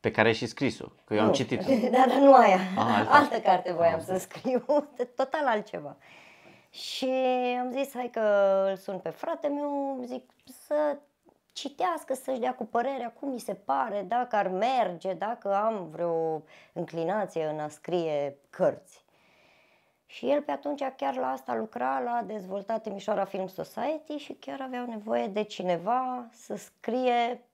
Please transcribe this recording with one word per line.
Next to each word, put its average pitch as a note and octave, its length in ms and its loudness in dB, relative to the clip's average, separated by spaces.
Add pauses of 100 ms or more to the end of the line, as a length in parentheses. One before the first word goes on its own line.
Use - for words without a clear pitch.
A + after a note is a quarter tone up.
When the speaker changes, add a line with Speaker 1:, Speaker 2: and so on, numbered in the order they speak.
Speaker 1:
Pe A2 100 0
care G#2+ 180 6
ai A2+ 60 4
și A#2+ 120 -4
scris-o, - 380 -4 (200)
că A2 100 -6
eu G#2+ 60 4
am A2 60 6
Speaker 2:
Nu. G3 60 6
Speaker 1:
citit-o. C3+ 380 0 (100)
Speaker 2:
<laughs> A#3+ 100 0
Da, B3+ 180 6
dar C4+ 100 2
nu C#4 160 10
aia. G#3+ 220 10 (200)
Speaker 1:
Ah, A3 220 2
alta. - 180 2
Speaker 2:
Altă D4 240 6
carte F3+ 320 2
voiam E3 260 4
Speaker 1:
Ah. E3 60 -8
Speaker 2:
să F#3 140 -2
scriu, B3 460 -2 (260)
<laughs> - 260 -8
total C#4 300 -2
altceva. G3+ 500 -2 (760)
Și - 400 -6 (500)
am B3+ 100 -4
zis, C4+ 240 -4
"Hai B3 180 -6
că A#3 80 -4 (500)
îl G3 60 -2
sun F#3+ 220 -8
pe E3+ 120 -8
frate D#4 380 -6
meu", C#4+ 560 -4
zic, B3 260 -12 (360)
"să D3 300 0 (560)
citească, D4+ 600 -4
să-și C4 260 -6
dea B3 140 -2
cu A3 100 -8
părerea, A#3+ 560 -2
cum C#4+ 80 -6
mi B3 120 -6
se G#3 140 -8
pare, A#3 540 -2
dacă A#3+ 280 -2
ar G3 120 2
merge, F#3+ 640 -2
dacă G3 420 -4
am G#3 380 -2
vreo E3 500 -2 (300)
înclinație E3+ 720 -4
în D3+ 120 -4
a D3+ 100 -6
scrie D3+ 680 -4 (140)
cărți." - 540 -2 (1000)
Și - 240 -6
el D4 120 2
pe D4 80 -10
atunci C#4+ 320 -6 (140)
chiar C4+ 200 -4
la B3+ 140 -4
asta B3+ 240 -6
lucra, A#3+ 500 -4
la A#3+ 220 -4
dezvoltat G3+ 560 -6
Timișoara G3+ 420 -2
Film F#3+ 240 -6
Society D4 680 -8
și D4 160 -12
chiar C4+ 280 -12
aveau B3+ 260 -8
nevoie A3+ 400 -4
de G#3 160 -2
cineva A3+ 880 -2
să - 240 -14
scrie. A#3+ 840 -2 (120)